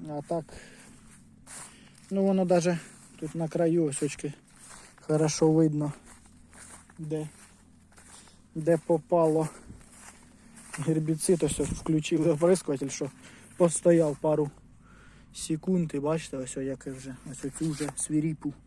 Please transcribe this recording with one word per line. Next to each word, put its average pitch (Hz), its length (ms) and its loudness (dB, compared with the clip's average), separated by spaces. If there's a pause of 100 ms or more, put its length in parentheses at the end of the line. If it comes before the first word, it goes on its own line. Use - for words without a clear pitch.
А 147 200 -8
так, 165 160 -4 (1700)
ну, 196 140 2
воно 190 200 2
даже 175 340 2 (400)
тут 156 160 -8
на 165 140 -4
краю 165 360 2
ось 139 180 -2
очки 147 300 -6 (680)
хорошо 156 520 2
видно, 151 400 2 (1040)
де, 151 300 -6 (1300)
де 165 220 2
попало 160 720 2 (1300)
гербіцид. 156 640 0
Ось 151 180 0
включили 156 680 0
оприскуватель, 147 580 2
що 135 220 -6 (460)
постояв 165 600 4
пару 151 340 0 (840)
секунд, 170 600 -2
і 143 60 -2
бачите, 156 360 -2
ось 131 200 -8
о, 135 60 -6
яке 135 280 -8
вже, 131 260 -12 (140)
ось 131 140 -12
оцю 160 260 -4
вже 143 260 -6
свіріпу, 151 580 -4 (120)